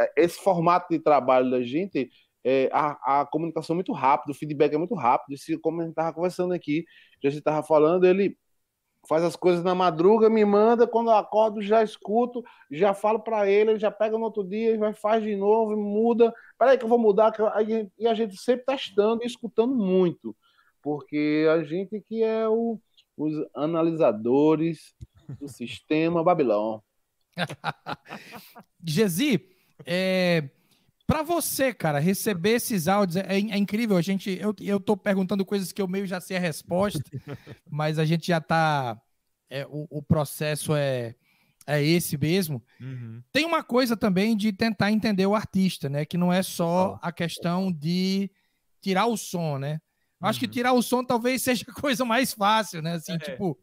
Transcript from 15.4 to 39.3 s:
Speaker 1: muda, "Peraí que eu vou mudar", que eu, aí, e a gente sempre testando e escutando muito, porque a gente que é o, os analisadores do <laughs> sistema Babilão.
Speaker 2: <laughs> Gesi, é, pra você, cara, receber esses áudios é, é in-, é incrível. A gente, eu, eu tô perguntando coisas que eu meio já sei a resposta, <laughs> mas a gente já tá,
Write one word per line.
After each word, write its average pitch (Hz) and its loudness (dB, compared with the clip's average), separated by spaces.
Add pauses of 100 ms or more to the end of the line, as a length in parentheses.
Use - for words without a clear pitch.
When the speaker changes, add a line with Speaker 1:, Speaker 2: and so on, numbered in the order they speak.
Speaker 1:
muda, 220 2 (240)
"Peraí 247 6
que 247 -4
eu 226 -2
vou 240 4
mudar", 220 4
que 214 -4
eu, 220 2
aí, 214 -2
e 220 0
a 226 2
gente 202 -4
sempre 247 -2
testando 226 0
e 247 -4
escutando 240 -2
muito, 185 0 (480)
porque 151 -2
a 165 2
gente 185 -8
que 220 -4
é 220 -2
o, 226 -2 (380)
os 151 -4 (200)
analisadores 156 0 (460)
do 143 -14
<laughs> - -14
sistema 160 -2
Babilão. 113 0 (540)
Speaker 2:
<laughs> 156 -8 (840)
Gesi, 190 0 (400)
é, 180 0 (560)
pra 294 0
você, 294 -2
cara, 147 -2
receber 190 0
esses 196 -2
áudios 190 2
é, 190 -2
é 196 0
in-, 214 -2
é 202 -2
incrível. 208 0
A 170 4
gente, 190 -4 (100)
eu, 208 -4
eu 196 -2
tô 208 0
perguntando 190 0
coisas 196 -4
que - -6
eu 196 -2
meio 196 -4
já 180 -6
sei 185 -6
a - -2
resposta, 175 -2
<laughs> - -16
mas 151 -2
a 160 2
gente 160 0
já 165 2
tá, 147 0 (500)